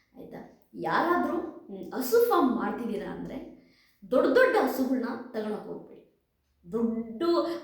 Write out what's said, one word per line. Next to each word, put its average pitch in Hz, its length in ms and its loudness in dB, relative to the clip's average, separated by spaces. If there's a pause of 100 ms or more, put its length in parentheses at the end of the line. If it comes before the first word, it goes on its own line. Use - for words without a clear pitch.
(180)
ಆಯ್ತಾ, - 560 -20
ಯಾರಾದ್ರೂ, 180 640 0
ಹ್ಮ್, - 560 -10
ಹಸು 466 360 4
ಫಾರ್ಮ್ 277 260 4
ಮಾಡ್ತಿದ್ದೀರಾ 208 560 -4
ಅಂದ್ರೆ - 560 -12 (440)
ದೊಡ್ಡ 262 160 4
ದೊಡ್ಡ 494 340 6
ಹಸುಗಳ್ನ 254 440 0 (280)
ತಗೊಳಕ್ 214 340 -6
ಹೋಗ್ಬೇಡಿ. - 540 -16 (500)
ದೊಡ್ಡ 226 520 -2 (400)